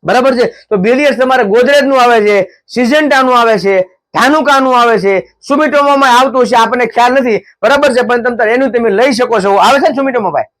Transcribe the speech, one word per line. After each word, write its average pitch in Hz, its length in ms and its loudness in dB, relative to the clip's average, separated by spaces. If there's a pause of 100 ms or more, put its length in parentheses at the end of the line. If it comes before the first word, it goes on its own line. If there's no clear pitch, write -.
બરાબર 247 340 0
છે, 233 80 0 (240)
તો 214 80 -2
બિલિયર્સ 247 420 0
તમારે 254 240 0
ગોદરેજનું 262 560 0
આવે 240 260 2
છે, 208 100 2 (300)
સિજન્ટાનું 254 720 0
આવે 233 220 2
છે, 190 180 -2 (380)
ધાનુકાનું 262 680 0
આવે 233 240 2
છે, 196 100 0 (320)
સુમિટોમોમાં 285 720 0
આવતું 254 320 0
છે, 240 80 0
આપણને 226 320 0
ખ્યાલ 247 320 0
નથી, 220 240 -2 (180)
બરાબર 277 320 0
છે, 233 140 -2
પણ 240 160 -2
તમ 240 120 -4
તારે 226 180 -2
એનું 262 180 -2
તમે 233 180 -2
લઈ 240 240 0
શકો 226 260 -2
છો. 196 200 0
આવે 254 200 2
છે 330 80 0
ને 254 120 -2
સુમિટોમો 247 320 -2
ભાઈ? 127 280 -4